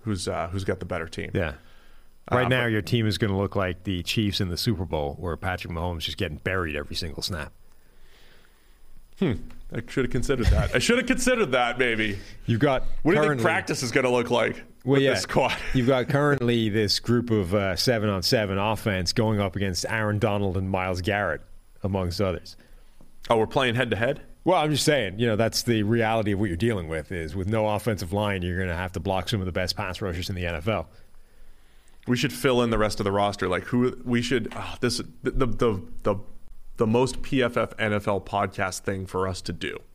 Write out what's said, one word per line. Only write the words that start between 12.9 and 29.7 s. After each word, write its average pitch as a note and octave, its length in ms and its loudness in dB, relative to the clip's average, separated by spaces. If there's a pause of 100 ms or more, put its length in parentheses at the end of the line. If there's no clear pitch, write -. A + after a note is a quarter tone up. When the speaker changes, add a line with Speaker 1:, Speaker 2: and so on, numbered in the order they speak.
Speaker 1:
What D#3+ 100 4
do G#3+ 40 6
you D3+ 60 4
think D3+ 40 4
Speaker 2:
currently C3+ 180 0
Speaker 1:
practice E3 380 0
is A#2+ 80 -2
gonna B2+ 200 2
look A#2+ 200 2
like A2+ 320 2 (220)
Speaker 2:
Well, C3+ 100 4
Speaker 1:
with C3+ 80 6
Speaker 2:
yeah. C3+ 120 6
Speaker 1:
this F#2 80 0
squad? C3+ 320 2 (100)
<laughs> - 100 -2
Speaker 2:
You've B2 120 4
got B2+ 220 4
currently A#2+ 600 4
this G#2 320 2
group A#2+ 300 2
of, G2+ 240 2
uh, G2 220 2
seven-on-seven G#2 840 2
offense G2 540 0
going A2 280 2
up G2 160 0
against F#2+ 320 -2
Aaron G#2+ 300 0
Donald G2+ 380 2
and F#2+ 140 0
Myles F#2 300 0
Garrett, F#2+ 400 0 (420)
amongst F#2+ 380 -2
others. F#2 360 -2 (720)
Speaker 1:
Oh, A#2 80 6
we're A2 80 4
playing B2+ 280 0
head-to-head? A#2+ 460 0 (240)
Speaker 2:
Well, F3 160 4
I'm D3+ 100 0
just C#3 140 0
saying, G#2+ 340 2
you A#2+ 80 2
know, A2 80 4
that's A2 280 0
the A2 200 2
reality A2 500 2
of F#2 60 0
what G#2+ 80 2
you're E2+ 100 -2
dealing G2+ 320 0
with, D#2+ 220 -6
is E2 240 -6
with F#2+ 140 -2
no G#2+ 200 2
offensive G2+ 440 -2
line, G2+ 300 0
you're F2+ 160 -2
gonna F2+ 180 -2
have F2+ 160 -6
to F#2 80 -6
block F#2+ 280 -2
some G#2 120 -2
of F#2 60 -4
the F2 60 -4
best F#2 240 -2